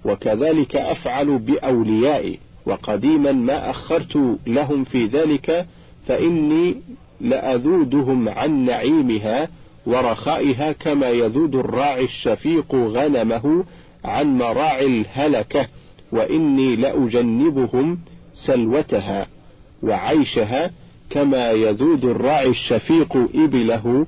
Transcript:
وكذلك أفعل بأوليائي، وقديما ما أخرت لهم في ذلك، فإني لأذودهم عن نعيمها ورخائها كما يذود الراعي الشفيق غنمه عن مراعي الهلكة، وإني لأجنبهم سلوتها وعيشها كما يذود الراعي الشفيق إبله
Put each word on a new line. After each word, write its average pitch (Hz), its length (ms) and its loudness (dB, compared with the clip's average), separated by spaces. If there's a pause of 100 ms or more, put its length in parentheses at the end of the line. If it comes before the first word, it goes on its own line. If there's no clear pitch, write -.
وكذلك 127 720 -2
أفعل 139 640 -2
بأوليائي، 113 1000 0 (260)
وقديما 139 680 0
ما 127 380 -2
أخرت 143 680 -2 (100)
لهم 139 360 0
في 123 220 -2
ذلك، 156 600 0 (420)
فإني 160 680 0 (460)
لأذودهم 131 1080 0
عن 131 360 0
نعيمها 120 840 0 (380)
ورخائها 127 880 0
كما 143 380 0
يذود 120 460 0
الراعي 131 480 0
الشفيق 139 720 -2
غنمه 123 920 0 (400)
عن 131 320 0
مراعي 131 480 0
الهلكة، 127 840 0 (440)
وإني 135 640 2
لأجنبهم 127 1200 0 (360)
سلوتها 113 920 -2 (560)
وعيشها 110 880 0 (380)
كما 135 420 0
يذود 117 540 2
الراعي 131 440 2
الشفيق 135 680 0 (180)
إبله 123 720 2